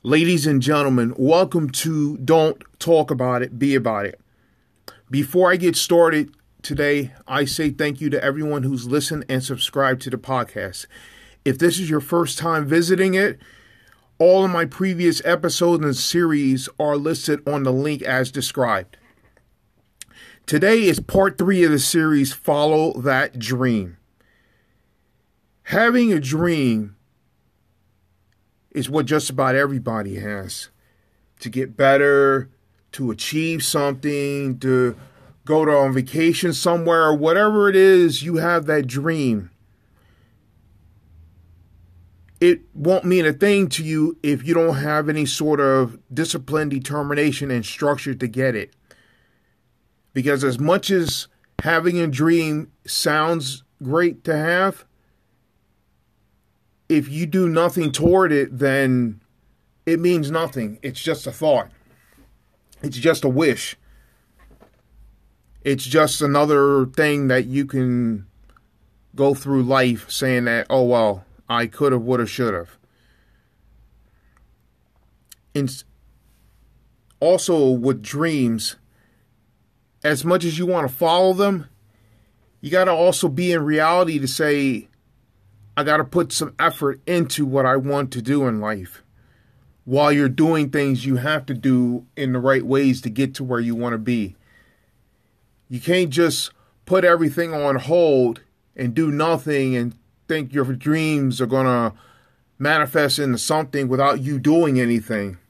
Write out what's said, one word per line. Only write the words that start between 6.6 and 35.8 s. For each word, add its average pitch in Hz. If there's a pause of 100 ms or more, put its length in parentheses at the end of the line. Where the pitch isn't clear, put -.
today, 143 (160)
I 143
say 151
thank 139
you 151
to 143
everyone 147
who's 127
listened 143
and 131
subscribed 131
to 131
the 123
podcast. 110 (580)
If 131
this 170
is 170
your 151
first 165
time 156
visiting 175
it, 196 (800)
all 185
of 190
my 170
previous 175
episodes 170
and 139
series 143 (120)
are 147
listed 147
on 143
the 131
link 143
as 131
described. 120 (1500)
Today 202
is 165
part 190
three 185
of 160
the 147
series, 147
Follow 156
That 131
Dream. 113 (1700)
Having 233
a 151
dream 131 (1700)
is 127
what 143
just 151
about 131
everybody 117
has. 101 (720)
To -
get 131
better, 139 (420)
to 127
achieve 156
something, 143
to 127 (480)
go 156
to, 151
on 139